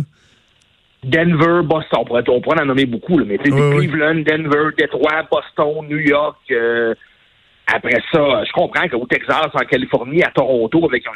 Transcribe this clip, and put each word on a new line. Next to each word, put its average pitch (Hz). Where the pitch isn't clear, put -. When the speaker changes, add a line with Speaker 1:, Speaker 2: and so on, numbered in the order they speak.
Speaker 1:
Denver, 165
Boston, 151
on 120
pourrait, 120
on 123
pourrait 156
en 143
nommer 135
beaucoup, 123
là, 139
mais -
tu -
sais, 143
Speaker 2:
Oui, 139
oui. 147
Speaker 1:
Cleveland, 156
Denver, 156
Détroit, 151
Boston, 151
New 147
York, 147
euh, 117
après 233
ça, 143
je -
comprends 170
qu'au 123
Texas, 139
en 131
Californie, 131
à 131
Toronto, 131
avec 127
un 110